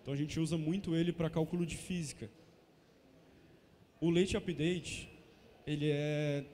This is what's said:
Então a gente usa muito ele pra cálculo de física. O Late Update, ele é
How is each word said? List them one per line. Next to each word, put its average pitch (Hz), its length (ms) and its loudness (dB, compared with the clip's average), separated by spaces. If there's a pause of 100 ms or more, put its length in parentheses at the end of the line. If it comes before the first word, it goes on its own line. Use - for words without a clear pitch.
Então 135 120 -6
a 139 40 -2
gente 151 220 -2
usa 165 180 0
muito 165 380 0
ele 170 180 2
pra 165 160 0
cálculo 170 360 0
de 165 120 -6
física. 147 540 -6 (1700)
O 160 100 4
Late 185 260 4
Update, 170 760 -2 (580)
ele 151 220 0
é 147 640 0